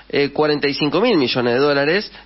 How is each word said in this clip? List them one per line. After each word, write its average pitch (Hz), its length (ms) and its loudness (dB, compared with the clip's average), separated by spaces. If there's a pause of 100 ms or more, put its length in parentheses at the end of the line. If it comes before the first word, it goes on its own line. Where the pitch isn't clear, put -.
eh, 139 220 0
cuarenta 147 360 0
y 143 80 -2
cinco 151 260 0
mil 233 160 2
millones 123 380 0
de 131 60 2
dólares, 147 500 0 (160)